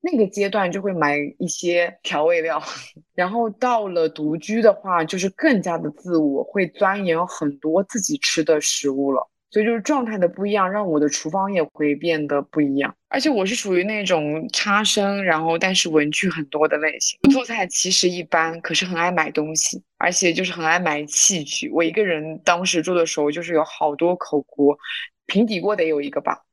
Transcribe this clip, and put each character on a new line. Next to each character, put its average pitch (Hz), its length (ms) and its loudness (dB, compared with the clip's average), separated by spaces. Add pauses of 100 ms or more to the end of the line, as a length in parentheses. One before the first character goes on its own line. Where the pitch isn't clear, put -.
那 330 160 -2
个 208 100 4
阶 196 220 -2
段 190 200 0
就 190 120 -4
会 196 120 -2
买 147 240 2 (220)
一 180 80 -4
些 175 560 -2
调 151 220 -2
味 170 160 2
料。 156 200 -2 (260)
<laughs> - 280 -20
然 180 160 0
后 233 200 -2
到 233 360 0
了 170 220 0
独 156 260 -4
居 214 260 -2
的 208 120 8
话， 175 320 0
就 185 120 -6
是 190 120 -2
更 247 320 2
加 170 160 -2
的 160 140 -4
自 175 260 -4
我， 147 260 2
会 190 240 -2
钻 196 380 -2
研 170 200 0
很 147 340 -6
多 160 240 0
自 202 180 -6
己 151 160 -4
吃 - 260 -2
的 156 160 4
食 - 300 -2
物 139 240 0
了。 127 160 -2 (200)
所 208 120 2
以 208 40 2
就 233 80 2
是 226 80 -2
状 269 240 0
态 214 120 -6
的 175 100 2
不 185 180 -4
一 202 60 -2
样， 190 180 2
让 208 160 -2
我 156 140 2
的 147 80 4
厨 156 220 -4
房 190 220 -2
也 175 200 2
会 147 240 0
变 151 320 -2
得 143 140 0
不 - 180 -4
一 139 160 2
样。 139 180 -2 (140)
而 262 100 -2
且 302 120 2
我 202 160 2
是 220 100 -2
属 190 220 0
于 180 80 2
那 214 180 -4
种 160 480 0
差 208 320 2
生， 202 400 0
然 160 200 2
后 165 140 0
但 185 160 0
是 180 160 0
文 151 220 4
具 190 180 0
很 156 160 -4
多 151 220 0
的 170 100 0
类 151 220 -2
型。 - 180 -4 (140)
做 262 140 4
菜 226 200 -4
其 - 240 -2
实 180 200 2
一 180 120 -4
般， 165 380 0
可 165 140 -6
是 185 120 0
很 180 120 -4
爱 170 120 2
买 156 220 0
东 156 240 -2
西， - 260 -2 (160)
而 175 140 2
且 175 220 2
就 180 100 -2
是 185 80 -4
很 175 120 -8
爱 165 140 2
买 151 280 -2
器 156 400 0
具。 - 240 -8
我 165 120 0
一 165 100 2
个 208 120 0
人 160 400 -4
当 175 220 2
时 180 160 0
住 180 120 -2
的 170 120 4
时 - 160 -4
候， 147 100 2
就 165 100 -6
是 170 120 -6
有 156 100 4
好 151 320 -2
多 175 220 2
口 143 240 -2
锅， 143 360 2 (480)
平 220 220 2
底 196 140 -2
锅 202 140 0
得 170 100 0
有 151 160 0
一 143 80 -6
个 143 100 -2
吧 165 340 -2